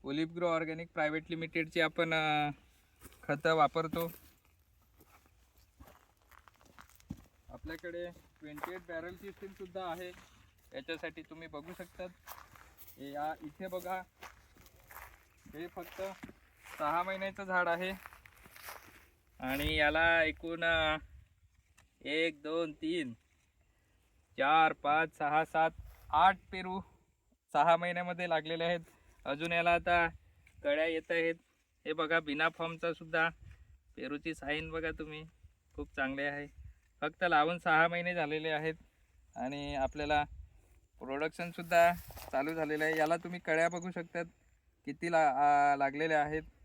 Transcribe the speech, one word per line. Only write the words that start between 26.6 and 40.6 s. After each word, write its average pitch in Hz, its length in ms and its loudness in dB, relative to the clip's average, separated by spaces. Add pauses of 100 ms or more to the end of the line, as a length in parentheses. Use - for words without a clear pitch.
सहा 165 240 6
महिन्यामध्ये 175 520 -2
लागलेले 165 340 0
आहेत. 170 160 2 (460)
अजून 151 260 -2
याला 170 220 4
आता 170 340 4 (560)
कळ्या 147 220 2
येत 160 240 -2
आहेत. 165 260 0 (500)
हे 151 80 -4
बघा, 160 260 0
बिना 156 300 0
फॉर्मचा 165 440 -4
सुद्धा 165 360 0 (680)
पेरूची 147 380 -8
साईन 156 360 -6
बघा 160 200 -4
तुम्ही, 156 340 -10 (480)
खूप 147 220 -12
चांगले 135 260 -4
आहे. 143 260 -4 (540)
फक्त 160 280 -4
लावून 160 280 4
सहा 165 300 4
महिने 175 280 -2
झालेले 156 340 -2
आहेत 156 240 -2 (600)
आणि 143 400 -6
आपल्याला 147 480 0 (760)